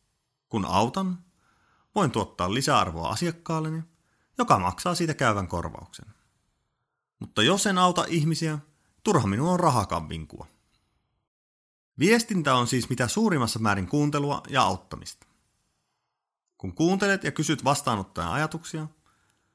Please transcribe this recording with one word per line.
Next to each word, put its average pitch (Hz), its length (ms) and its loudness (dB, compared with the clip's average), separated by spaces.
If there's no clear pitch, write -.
Kun 101 160 -4
autan, 143 600 0
voin 175 160 2
tuottaa 95 440 -2
lisäarvoa 98 540 0
asiakkaalleni – 160 760 -4
joka 233 200 4
maksaa 92 360 -2
siitä 160 200 -2
käyvän 101 340 0
korvauksen. - 580 -10
Mutta - 240 -2
jos 185 240 4
en 185 120 2
auta 180 300 4
ihmisiä, 156 500 0
turha 156 240 4
minun 110 220 0
on 180 120 2
rahakaan 90 480 0
vinkua. 80 380 -12
Viestintä 185 560 2
on 123 120 2
siis 160 220 0
mitä 123 200 0
suurimmassa 160 500 0
määrin 101 300 0
kuuntelua 147 600 0
ja 131 140 2
auttamista. - 640 -4
Kun 90 160 -10
kuuntelet 196 500 2
ja 147 80 -2
kysyt 147 320 -2
vastaanottajan 104 680 -2
ajatuksia, 156 540 -6